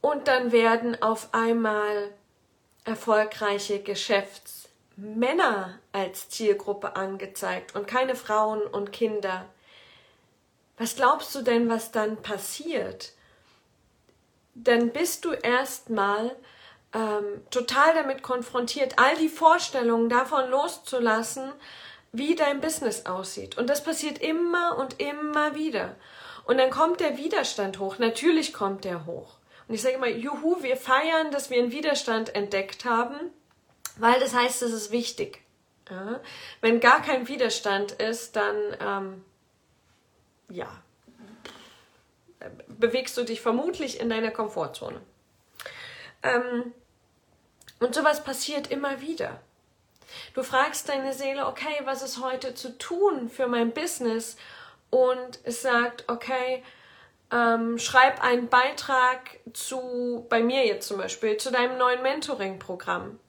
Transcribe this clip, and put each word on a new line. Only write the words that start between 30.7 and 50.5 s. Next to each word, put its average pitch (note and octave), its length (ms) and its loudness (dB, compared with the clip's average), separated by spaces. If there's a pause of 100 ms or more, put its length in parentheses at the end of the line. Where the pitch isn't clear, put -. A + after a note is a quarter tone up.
feiern, D#4 540 2
dass C#4 180 -4
wir B3 100 4
einen A#3+ 140 2
Widerstand B3+ 600 0
entdeckt G3+ 520 -4
haben, A#3+ 340 0 (760)
weil A#3 240 6
das A#3+ 120 0
heißt, B3 280 2
es A#3 100 0
ist G#3+ 200 -6
wichtig. - 520 -4 (460)
Ja? G3+ 320 -8 (400)
Wenn A3+ 180 6
gar C4 220 8
kein B3+ 260 0
Widerstand G#3 640 0
ist, A3 460 -4
dann, G#3 180 0 (240)
ähm, G3 460 -6 (1200)
ja, F3 220 -12 (2000)
bewegst A3+ 500 -2
du A#3+ 80 -2
dich A3+ 160 -8
vermutlich C4+ 580 -2
in A#3 100 -2
deiner A3+ 220 -2
Komfortzone. - 720 -8 (1200)
Ähm, B3 500 0 (1040)
und B3 140 0
sowas D4 300 2
passiert C#4+ 480 -6
immer C#4 300 -4
wieder. - 400 -8 (920)
Du C4 80 -4
fragst C4+ 460 0